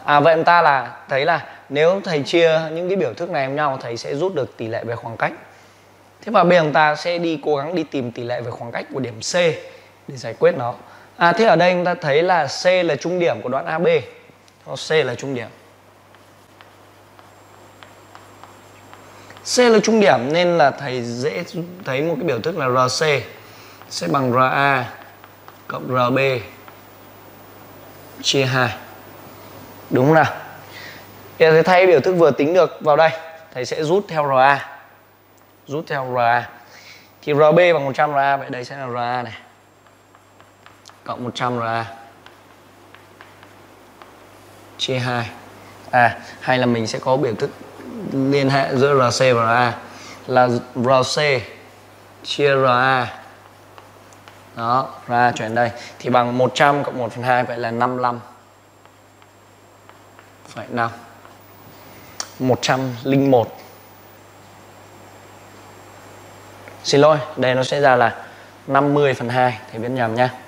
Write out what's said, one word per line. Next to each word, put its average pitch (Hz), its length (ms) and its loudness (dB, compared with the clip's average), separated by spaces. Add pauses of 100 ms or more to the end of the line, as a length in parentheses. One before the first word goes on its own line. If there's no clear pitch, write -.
À, 147 160 4
vậy 160 140 6
chúng 160 100 0
ta 175 180 6
là 131 340 0 (120)
thấy 139 160 -2
là 156 220 -2 (220)
nếu 165 360 2
thầy 156 180 -2
chia 160 380 2 (120)
những 175 160 -6
cái 196 80 -2
biểu 131 180 -2
thức - 160 -8
này 139 160 -2
với 135 100 -6
nhau, 143 260 -2
thầy 120 140 -8
sẽ 147 180 -8
rút 180 200 -4
được 127 220 -6
tỷ 113 120 -8
lệ 113 160 -8
về 117 120 -8
khoảng 113 200 -12
cách. 151 160 -4 (920)
Thế 214 100 -10
và 190 120 4
bây 175 140 6
giờ 165 40 4
chúng 151 100 0
ta 151 220 4
sẽ 175 240 -4
đi 165 260 -2
cố 151 120 0
gắng 151 180 -6
đi 160 80 -2
tìm 123 300 -6
tỷ 123 120 -10
lệ 120 160 -6
về 120 100 -10
khoảng 117 220 -14
cách - 220 -8
của 135 60 -6
điểm 117 200 -8
C - 140 -8 (760)
để 143 80 -14
giải 113 220 -10
quyết 170 180 4
nó. 123 180 -6 (420)
À, 170 160 4
thế 220 120 2
ở 185 120 6
đây 180 160 4
chúng 175 120 -2
ta 175 100 0
thấy 156 280 0
là 175 240 2
C - 200 -6
là 180 300 2
trung 175 220 -4
điểm 131 240 -2
của 123 60 -8
đoạn 131 180 -4
A 160 120 -4
B. 175 80 0 (800)
Đó, 147 100 -10 (120)
C - 20 -10
là 135 240 0
trung 139 200 -8
điểm. 113 140 -10 (4000)
C - 20 2
là 233 240 6
trung 220 180 2
điểm 135 320 4
nên 175 260 2
là 143 120 6
thầy 131 320 -8
dễ 127 420 -6 (400)
thấy 135 180 -4
một 165 140 -2
cái 254 80 -6
biểu 127 160 -2
thức 165 180 -4
là 135 100 -2
R 127 340 0
C - 20 2 (840)
sẽ - 180 -8
bằng 135 240 0
R 127 60 2
A 135 460 2 (840)
cộng 151 220 -10
R 123 260 0
B 131 40 2 (2000)
chia 139 220 0
hai. 127 320 -2 (1120)
Đúng 127 160 2
không 160 80 4
nào? 151 180 4 (1040)
Thì 160 120 6
thầy 160 120 6
thay 185 240 4
biểu 175 140 6
thức 185 120 0
vừa 165 180 6
tính 147 240 0
được 170 260 2
vào 151 160 2
đây, 160 140 4 (440)
thầy 127 100 -8
sẽ 156 200 -6
rút 190 240 0
theo 151 200 -2
R 135 100 2
A. 135 300 4 (1000)
Rút 151 220 -8
theo 135 260 -6
R 123 40 -2
A. 120 300 2 (720)
Thì 147 120 -2
R 143 60 2 (140)
B - 20 6
bằng 170 280 4
một 135 100 -4
trăm 151 180 0
R 143 40 -2
A, 139 200 2
vậy 135 140 -10
đây 123 140 -10
sẽ 135 120 -14
là 135 100 -10
R 120 100 -6
A 120 260 -4
này. 113 120 -12 (1700)
Cộng 123 200 -10
một 117 100 -6
trăm 123 240 -4
R 117 40 -4
A. 113 220 -4 (3000)
Chia 127 200 -4
hai. 123 320 -4 (600)
À, 120 280 2 (220)
hay 127 180 0
là 127 80 0
mình 117 200 0
sẽ 131 120 -8
có 131 180 0
biểu 131 180 -2
thức 143 160 -6 (640)
liên 135 380 0
hệ 139 260 -2
giữa 131 340 4
R - 80 -4
C - 20 -4
và 123 240 4
R 113 40 0
A 120 260 2 (520)
là 127 220 4 (260)
R 127 440 2
C - 0 - (1040)
chia 143 340 0
R 135 100 2
A. 127 520 0 (1400)
Đó, 120 320 0 (200)
R 127 40 -2
A 120 200 4
chuyển 110 220 -6
đây 120 160 2 (280)
thì 123 120 -6
bằng 120 280 2
một 127 160 2
trăm 143 300 2
cộng - 140 -6
một 117 140 -4
phần 120 120 -10
hai, 123 200 2
vậy 120 140 -8
là 120 120 -4
năm 123 240 -2
mươi 127 80 -4
lăm 120 180 -4 (2250)
phẩy - 200 -14
năm. 117 220 -4 (1500)
Một 127 240 0
trăm 135 180 0 (220)
linh 139 280 2
một. 117 260 2 (3250)
Xin 143 160 0
lỗi, 151 180 4 (180)
đây 127 180 0
nó 131 80 -2
sẽ 143 180 -4
ra 135 160 4
là 117 200 2 (500)
năm 143 280 2
mươi 143 200 2
phần 120 140 -6
hai, 127 300 0 (120)
thầy 113 100 -10
viết 117 80 -8
nhầm 120 260 -4
nhá. 123 160 0 (180)